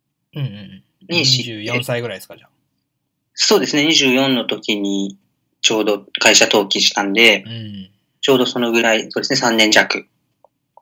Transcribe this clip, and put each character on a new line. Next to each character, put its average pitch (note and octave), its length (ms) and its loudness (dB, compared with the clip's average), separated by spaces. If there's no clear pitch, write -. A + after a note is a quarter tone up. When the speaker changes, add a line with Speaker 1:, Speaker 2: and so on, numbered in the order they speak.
Speaker 1:
う D3+ 60 -8
ん - 20 -2
う C3 40 -4
ん。 G2 360 -14
Speaker 2:
に E3 180 -2
し- B2+ 180 0
Speaker 1:
二 - 0 -
十 A2 180 -10
四 A#2+ 220 -6
歳 B2 160 -4
ぐ A#2+ 80 -8
ら G2+ 60 -10
い - 20 -12
で F#2+ 60 -14
す - 60 -20
か、 F2 100 -20
じ - 40 -20
ゃ - 40 -20
あ。 - 40 -20
Speaker 2:
そ - 220 2
う F#3 40 4
で - 60 -2
す D#3 100 -2
ね。 C#3+ 80 2
二 D#3+ 100 2
十 C3+ 200 4
四 C3+ 200 2
の A2+ 120 -2
時 G#2 340 -4
に G2 380 -4
ち - 120 0
ょ A2 80 0
う G#2+ 40 0
ど G#2 220 -2
会 A2 140 4
社 A2 120 6
登 G#2 220 2
記 G2+ 120 0
し - 140 0
た G#2 80 -2
ん G2 100 -2
で、 G#2+ 340 6
Speaker 1:
う A2 40 -16
ん。 G#2 400 -14
Speaker 2:
ち - 80 0
ょ C3+ 60 4
う - 20 0
ど A#2+ 80 0
そ - 140 -6
の A#2 120 -2
ぐ A#2 80 2
ら A2+ 140 2
い、 G#2+ 160 -4
そ A2+ 100 -4
う - 20 -8
で - 20 -8
す - 80 -4
ね、 - 40 0
三 A#2 220 0
年 A2 120 -2
弱 - 360 0